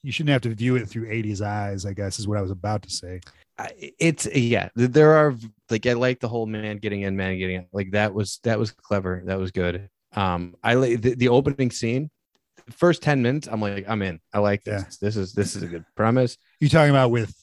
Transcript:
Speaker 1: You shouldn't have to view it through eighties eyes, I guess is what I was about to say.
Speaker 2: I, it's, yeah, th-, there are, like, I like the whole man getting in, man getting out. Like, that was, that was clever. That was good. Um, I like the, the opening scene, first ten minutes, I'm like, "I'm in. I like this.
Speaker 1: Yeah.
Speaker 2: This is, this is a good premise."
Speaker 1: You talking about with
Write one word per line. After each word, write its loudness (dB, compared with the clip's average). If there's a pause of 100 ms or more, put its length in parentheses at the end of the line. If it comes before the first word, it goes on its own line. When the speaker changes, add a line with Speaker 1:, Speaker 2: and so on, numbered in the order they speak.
Speaker 1:
You -6
shouldn't 0
have 4
to -2
view 0
it -2
through -8
eighties -4
eyes, -4
I -6
guess -6
is -6
what -2
I -2
was -4
about -4
to -20
say. -10 (380)
Speaker 2:
I, -12 (280)
it's, 0
yeah, 2
th-, 4
there 8
are, 4 (340)
like, -2
I 2
like 0
the -6
whole -4
man -6
getting -4
in, -2
man -2
getting -4
out. -10
Like, -4
that 0
was, -4
that 0
was -2
clever. -4
That -2
was -4
good. -4 (240)
Um, -2
I 2
like 2
the, 0
the 2
opening 2
scene, -4 (600)
first 2
ten 2
minutes, 0
I'm -4
like, -4
"I'm -2
in. -4 (140)
I 2
like 2
this. -4
Speaker 1:
Yeah. -14
Speaker 2:
This -2
is, -4
this 0
is -6
a -8
good -10 (120)
premise." 2 (240)
Speaker 1:
You 4
talking 6
about 6
with -2